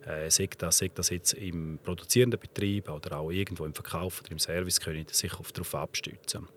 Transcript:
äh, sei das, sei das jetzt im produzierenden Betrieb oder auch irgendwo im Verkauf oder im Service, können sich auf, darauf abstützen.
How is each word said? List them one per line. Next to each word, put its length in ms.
äh, 240
sei 280
das, 220
sei 140
das 160
jetzt 240
im 500
produzierenden 560
Betrieb 500
oder 300
auch 120
irgendwo 340
im 80
Verkauf 480
oder 100
im 80
Service, 420
können 280
sich 240
auf, 180
darauf 240
abstützen. 800